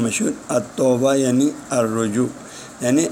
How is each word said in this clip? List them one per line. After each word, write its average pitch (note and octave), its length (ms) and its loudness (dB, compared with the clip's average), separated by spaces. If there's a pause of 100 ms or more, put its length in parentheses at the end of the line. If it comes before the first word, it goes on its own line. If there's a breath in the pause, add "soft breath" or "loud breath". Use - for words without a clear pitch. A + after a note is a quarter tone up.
مشہور A#2 300 0 (240)
التوبہ C3 600 2
یعنی C3+ 320 4 (300)
الرجوع، A2+ 480 0 (540 loud breath)
یعنی C#3 320 2